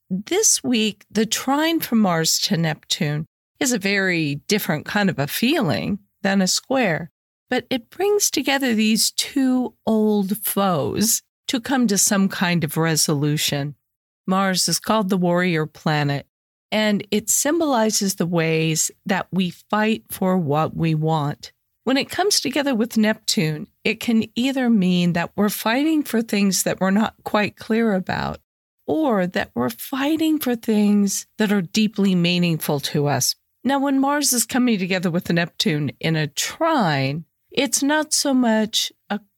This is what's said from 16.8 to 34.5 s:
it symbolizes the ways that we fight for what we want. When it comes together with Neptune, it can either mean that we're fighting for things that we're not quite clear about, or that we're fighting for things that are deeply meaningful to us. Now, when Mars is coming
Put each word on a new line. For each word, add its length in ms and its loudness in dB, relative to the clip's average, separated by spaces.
it 200 -2
symbolizes 840 0
the 100 -2
ways 680 0
that 260 -2
we 180 0
fight 600 -2
for 280 0
what 380 0
we 180 0
want. 600 -2
When 100 0
it 140 -2
comes 320 0
together 340 0
with 220 -2
Neptune, 680 0
it 160 -2
can 240 0
either 340 0
mean 440 2
that 240 -2
we're 100 2
fighting 560 0
for 180 -2
things 420 0
that 180 -2
we're 100 2
not 320 0
quite 320 0
clear 380 0
about, 480 -4
or 400 0
that 300 -4
we're 140 -2
fighting 680 -2
for 140 -2
things 760 2
that 160 0
are 80 0
deeply 520 0
meaningful 680 0
to 260 0
us. 280 0
Now, 160 0
when 220 2
Mars 320 2
is 120 0
coming 320 0